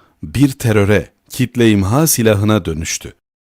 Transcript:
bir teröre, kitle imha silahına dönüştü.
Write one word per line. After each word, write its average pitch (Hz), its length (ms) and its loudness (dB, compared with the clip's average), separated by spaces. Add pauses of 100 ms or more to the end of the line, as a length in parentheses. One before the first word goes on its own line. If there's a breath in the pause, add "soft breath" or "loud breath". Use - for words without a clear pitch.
(220 soft breath)
bir 123 280 0
teröre, 104 580 0 (200)
kitle 120 420 0
imha 107 360 0
silahına 107 580 0
dönüştü. 80 480 -8 (420)